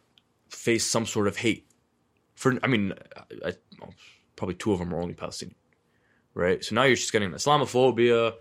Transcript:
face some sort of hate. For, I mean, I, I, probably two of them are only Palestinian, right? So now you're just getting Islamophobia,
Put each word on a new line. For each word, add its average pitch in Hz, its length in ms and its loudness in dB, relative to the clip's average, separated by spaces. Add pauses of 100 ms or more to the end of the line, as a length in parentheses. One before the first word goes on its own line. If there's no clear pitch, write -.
(480)
face - 380 -2
some 113 200 0
sort 101 220 0
of 95 100 -4
hate. - 280 0 (680)
For, 127 280 2
I - 60 2
mean, 104 260 0 (500)
I, 85 40 -4
I, 90 40 -4 (840)
probably 92 180 -6
two 107 180 -2
of 90 60 0
them 87 160 -6
are 80 60 -4
only 87 140 -6
Palestinian, - 420 -12 (800)
right? 90 300 0
So 104 120 -6
now 127 80 4
you're 131 100 6
just - 180 -4
getting 101 200 0
Islamophobia, 120 1080 2